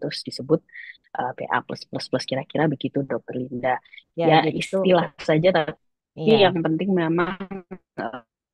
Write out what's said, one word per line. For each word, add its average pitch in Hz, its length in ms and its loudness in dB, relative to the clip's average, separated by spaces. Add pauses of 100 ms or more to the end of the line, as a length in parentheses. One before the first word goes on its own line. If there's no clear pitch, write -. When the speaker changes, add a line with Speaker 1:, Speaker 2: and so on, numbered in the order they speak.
Speaker 1:
terus 147 260 -8
disebut, 131 320 0 (600)
eh, 123 180 -4
P - 20 -10 (160)
A - 100 4
plus - 240 -10
plus - 220 -8
plus, 127 180 -2
kira-kira 139 340 -2 (100)
begitu, 139 300 -4
Dokter 131 380 -6
Linda. 127 340 -4 (440)
Speaker 2:
Ya, 165 100 2
Speaker 1:
Ya, 156 60 6
Speaker 2:
jadi 156 200 4
itu 165 80 -6
Speaker 1:
istilah 185 440 2 (220)
saja, 160 280 4
tapi 156 200 -2 (460)
Speaker 2:
Iya. 220 220 6
Speaker 1:
yang 180 100 4 (100)
penting 165 240 0 (140)
memang, 170 340 0 (640)
eh, 117 220 -8 (320)